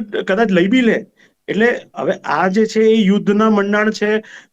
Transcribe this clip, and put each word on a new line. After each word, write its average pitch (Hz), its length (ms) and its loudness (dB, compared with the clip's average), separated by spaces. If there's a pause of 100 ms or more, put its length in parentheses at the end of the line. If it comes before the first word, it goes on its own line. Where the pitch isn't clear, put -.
(240)
કદાચ 196 280 0
લઈ 180 160 2
બી 254 140 2
લે. 214 240 0 (420)
એટલે 226 320 0 (160)
હવે - 180 -2
આ 156 340 -4
જે 208 180 0
છે, 220 160 -2
એ 220 140 4
યુદ્ધના 208 540 2
મંડાણ 208 400 0
છે, 214 340 -2 (300)